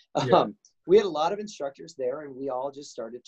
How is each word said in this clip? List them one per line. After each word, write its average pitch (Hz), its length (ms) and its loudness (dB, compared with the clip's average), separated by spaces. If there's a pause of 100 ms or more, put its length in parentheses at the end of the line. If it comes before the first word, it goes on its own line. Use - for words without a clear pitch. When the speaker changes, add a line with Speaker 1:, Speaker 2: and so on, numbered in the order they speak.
(260)
Speaker 1:
Yeah. 160 140 6
Speaker 2:
um, 110 160 0 (320)
we 175 100 8
had 220 80 6
a 190 40 -2
lot 156 220 0
of 202 80 -4
instructors 139 560 -10
there, 131 260 -4
and 143 140 -14
we 135 140 -8
all 131 220 -4
just 139 200 -16
started 117 360 -12